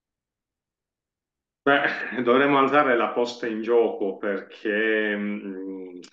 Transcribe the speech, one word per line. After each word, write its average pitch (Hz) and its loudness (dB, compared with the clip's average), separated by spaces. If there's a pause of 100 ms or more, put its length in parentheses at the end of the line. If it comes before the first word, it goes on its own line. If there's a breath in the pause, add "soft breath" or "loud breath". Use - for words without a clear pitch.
(1600)
Beh, 139 0
dovremmo 135 4
alzare 135 4
la 107 0
posta 120 -4
in 110 -4
gioco 110 2
perché, 107 -2
mm, 95 -8 (140)